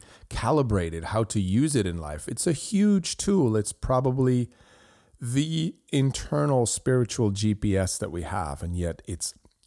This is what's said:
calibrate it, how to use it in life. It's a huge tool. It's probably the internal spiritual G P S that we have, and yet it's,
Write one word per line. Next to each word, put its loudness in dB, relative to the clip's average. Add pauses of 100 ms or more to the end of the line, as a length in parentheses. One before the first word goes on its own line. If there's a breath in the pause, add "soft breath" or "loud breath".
(280 loud breath)
calibrate 0
it, -8
how 0
to -2
use 2
it 2
in -4
life. -10
It's -6
a 4
huge 2
tool. 2
It's 0
probably 2 (720 soft breath)
the -2 (160)
internal 0
spiritual 0
G 0
P 0
S 0
that -6
we -6
have, -6
and -4
yet -4
it's, -8 (320)